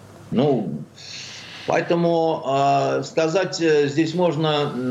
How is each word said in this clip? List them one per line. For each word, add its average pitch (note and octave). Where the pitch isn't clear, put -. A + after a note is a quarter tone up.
Ну, A2+
поэтому, E3+
а, C#3
сказать, D#3+
э, D3+
здесь D3+
можно, D3+